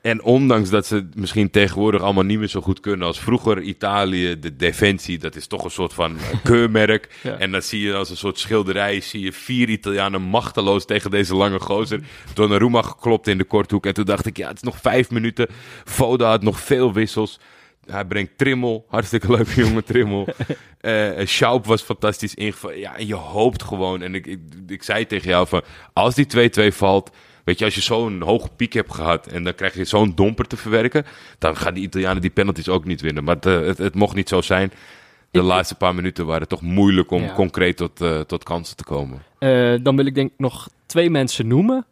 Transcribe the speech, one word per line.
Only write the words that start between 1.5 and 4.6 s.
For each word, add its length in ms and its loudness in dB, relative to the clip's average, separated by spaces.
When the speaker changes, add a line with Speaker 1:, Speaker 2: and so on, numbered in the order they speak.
Speaker 1:
allemaal 220 2
niet 160 0
meer 80 -4
zo 140 -6
goed 180 -2
kunnen 280 -4
als 120 -4
vroeger, 420 2
Italië, 760 -2
de 160 -10
defensie, 640 0